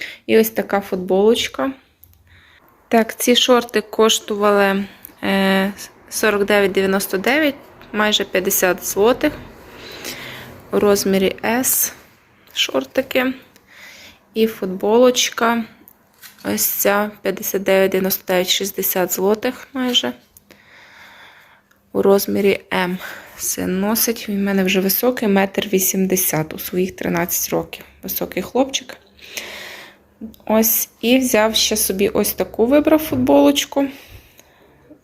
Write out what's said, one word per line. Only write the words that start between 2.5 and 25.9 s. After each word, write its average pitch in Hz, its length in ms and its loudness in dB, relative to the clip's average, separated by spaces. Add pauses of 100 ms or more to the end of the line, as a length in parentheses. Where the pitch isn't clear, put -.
Так, 220 280 2
ці 240 200 4
шорти 240 440 2
коштували, 202 1040 2 (380)
е, 196 500 2 (360)
сорок 208 360 0
дев'ять 202 280 4
дев'яносто 196 460 0
дев'ять, 269 360 0 (380)
майже 208 320 0
п'ятдесят 185 640 0
злотих. 247 460 2 (1400)
У 202 60 0
розмірі 196 680 2
S 240 480 0 (600)
шортики. 262 800 -2 (1040)
І 220 120 2
футболочка. 226 1160 0 (920)
Ось 214 100 -2
ця 208 460 0 (120)
п'ятдесят 190 400 -4
дев'ять 190 280 2
дев'яносто 190 360 -2
дев'ять, 185 220 0
шістдесят 190 640 -2
злотих 208 600 -2
майже. 247 400 -4 (1800)
У 196 100 -2
розмірі 202 580 2 (120)
М. 185 260 -2 (380)
Син 185 440 -4
носить, 226 480 -2
він 202 120 -4
в - 20 0
мене 196 220 0
вже 185 160 0
високий, 233 480 -2
метр 196 440 0
вісімдесят, 185 840 -2